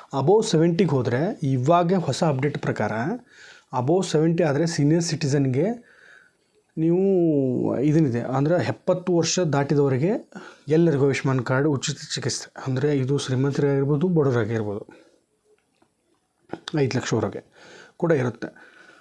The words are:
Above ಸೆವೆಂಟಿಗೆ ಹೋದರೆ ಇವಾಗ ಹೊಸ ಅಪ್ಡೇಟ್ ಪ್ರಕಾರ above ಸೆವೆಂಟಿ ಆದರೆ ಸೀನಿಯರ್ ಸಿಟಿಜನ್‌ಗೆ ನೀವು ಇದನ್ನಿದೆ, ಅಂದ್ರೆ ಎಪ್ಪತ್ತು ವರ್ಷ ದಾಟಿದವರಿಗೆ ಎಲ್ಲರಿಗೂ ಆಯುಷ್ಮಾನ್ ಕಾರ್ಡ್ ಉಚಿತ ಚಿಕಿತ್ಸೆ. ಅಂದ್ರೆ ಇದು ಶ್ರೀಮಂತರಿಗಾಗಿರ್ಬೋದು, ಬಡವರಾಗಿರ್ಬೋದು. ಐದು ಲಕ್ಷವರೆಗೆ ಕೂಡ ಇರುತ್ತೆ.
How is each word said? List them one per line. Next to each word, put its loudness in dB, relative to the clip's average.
Above 4
ಸೆವೆಂಟಿಗೆ 2
ಹೋದರೆ 0
ಇವಾಗ 2
ಹೊಸ -2
ಅಪ್ಡೇಟ್ -2
ಪ್ರಕಾರ -4
above 0
ಸೆವೆಂಟಿ 2
ಆದರೆ 0
ಸೀನಿಯರ್ 2
ಸಿಟಿಜನ್‌ಗೆ -2
ನೀವು 2
ಇದನ್ನಿದೆ, 2
ಅಂದ್ರೆ 0
ಎಪ್ಪತ್ತು -2
ವರ್ಷ 0
ದಾಟಿದವರಿಗೆ 0
ಎಲ್ಲರಿಗೂ 4
ಆಯುಷ್ಮಾನ್ 0
ಕಾರ್ಡ್ 0
ಉಚಿತ -4
ಚಿಕಿತ್ಸೆ. -8
ಅಂದ್ರೆ 0
ಇದು 0
ಶ್ರೀಮಂತರಿಗಾಗಿರ್ಬೋದು, 0
ಬಡವರಾಗಿರ್ಬೋದು. 0
ಐದು 0
ಲಕ್ಷವರೆಗೆ -4
ಕೂಡ 0
ಇರುತ್ತೆ. -4